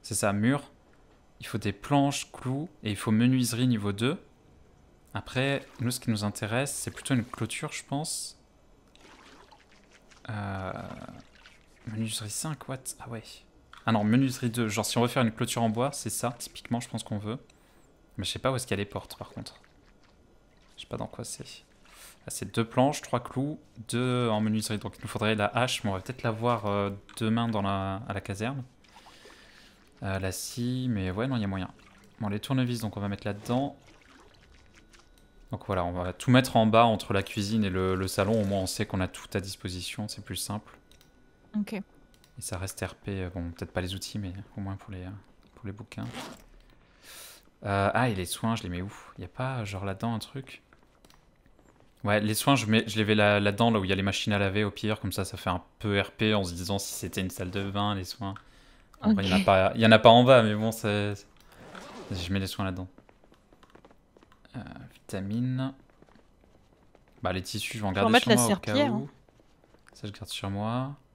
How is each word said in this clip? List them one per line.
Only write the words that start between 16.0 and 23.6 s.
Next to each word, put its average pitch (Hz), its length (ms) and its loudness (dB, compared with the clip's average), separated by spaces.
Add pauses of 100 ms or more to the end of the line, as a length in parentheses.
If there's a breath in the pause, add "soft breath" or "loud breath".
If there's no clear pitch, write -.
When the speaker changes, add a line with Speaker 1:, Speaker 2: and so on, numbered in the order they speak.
Speaker 1:
ça, 120 280 -2
typiquement, - 420 -8
je - 100 -10
pense 117 140 -8
qu'on 107 160 -6
veut. 107 200 -6 (760 soft breath)
Mais 98 80 -4
je - 60 -4
sais - 80 -8
pas 135 120 0
où 131 40 0
est-ce 120 120 -4
qu'il - 100 0
y - 20 -4
a 101 40 -2
les - 60 -6
portes, - 280 -10
par - 120 -14
contre. - 260 -14 (1200)
Je - 60 -18
sais - 40 -18
pas - 100 -6
dans 110 100 -6
quoi - 180 -12
c'est. - 380 -14 (640 soft breath)
Ah, - 40 -12
c'est - 240 -10
deux 117 120 2
planches, 131 360 2
trois 120 200 -4
clous, 143 380 -6 (300)